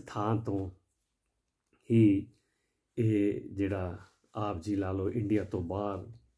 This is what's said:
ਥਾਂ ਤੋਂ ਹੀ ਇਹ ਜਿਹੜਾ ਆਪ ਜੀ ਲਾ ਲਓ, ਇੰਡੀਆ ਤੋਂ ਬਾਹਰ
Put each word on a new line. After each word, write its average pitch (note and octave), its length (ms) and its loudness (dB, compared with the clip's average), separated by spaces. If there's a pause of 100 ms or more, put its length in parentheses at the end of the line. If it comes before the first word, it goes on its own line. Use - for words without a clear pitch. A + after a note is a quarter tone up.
ਥਾਂ G#2+ 300 0
ਤੋਂ G2 340 -4 (1200)
ਹੀ G#2 420 6 (680)
ਇਹ G#2+ 420 2 (100)
ਜਿਹੜਾ F#2+ 480 -2 (360)
ਆਪ G2+ 260 -4
ਜੀ G2+ 160 -2
ਲਾ F#2+ 160 -2
ਲਓ, F#2+ 180 -2
ਇੰਡੀਆ G#2 340 0
ਤੋਂ F#2+ 160 -4
ਬਾਹਰ F#2+ 520 -6 (260)